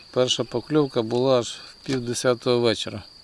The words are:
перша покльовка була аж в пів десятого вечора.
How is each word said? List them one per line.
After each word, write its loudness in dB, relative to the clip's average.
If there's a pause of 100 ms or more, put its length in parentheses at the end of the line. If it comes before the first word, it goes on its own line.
(100)
перша 0
покльовка 0
була 2
аж -2
в -18
пів -2
десятого 0
вечора. -2 (220)